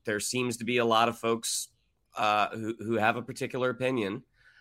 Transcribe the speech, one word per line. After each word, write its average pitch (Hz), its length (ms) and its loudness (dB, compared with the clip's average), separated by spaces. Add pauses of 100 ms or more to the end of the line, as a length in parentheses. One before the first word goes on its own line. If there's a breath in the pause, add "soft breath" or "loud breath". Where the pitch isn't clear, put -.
there 104 160 -2
seems 123 380 -4
to 113 60 -8
be 120 140 0
a 117 60 2
lot 117 240 6
of 117 100 -4
folks, - 500 -2 (480)
uh, 107 320 2
who, 113 300 -6
who 110 160 -2
have 110 220 2
a 120 60 -6
particular 127 480 -4
opinion, 123 520 -2 (380 soft breath)